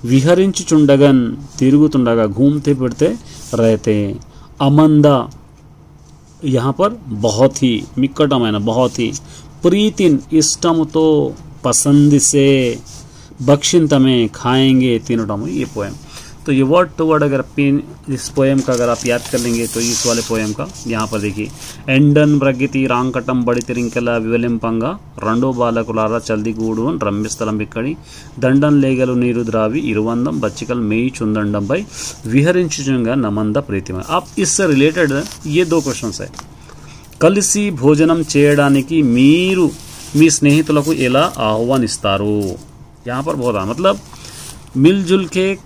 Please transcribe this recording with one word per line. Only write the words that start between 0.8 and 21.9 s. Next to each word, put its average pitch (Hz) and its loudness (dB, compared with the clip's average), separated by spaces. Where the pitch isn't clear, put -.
तिरुगुतुंडगा, 131 4
घूमते 143 0
फिरते 131 -2
रहते 113 2
हैं। 101 -4
अमंदा, 147 4
यहाँ 131 0
पर 214 -2
बहुत 113 0
ही, 117 0
मिक्कटम 135 0
है 107 0
ना, 104 -2
बहुत 117 -2
ही। 113 -2
प्रीतिन, 185 2
इष्टम 160 0
तो, 156 0
पसंद 143 4
से। 135 2
बक्षिंतमे, 135 2
खाएंगे, 127 2
तीनों 113 -4
टम, 104 -6
ये 151 -4
poem। 101 -8
तो 151 -2
ये 135 2
word 170 4
to - -12
word 156 2
अगर 139 0
आप - -6
इन, 143 0
इस 131 -8
poem 135 0
का 127 -2
अगर 120 0
आप 117 -2
याद 120 -2
कर 127 -2
लेंगे 117 -2
तो 113 -6
इस 117 -2
वाले 117 0
poem 110 -4
का, 139 -8
यहाँ 110 -4
पर 110 -6
देखिए, 104 -6
"एंडन 147 4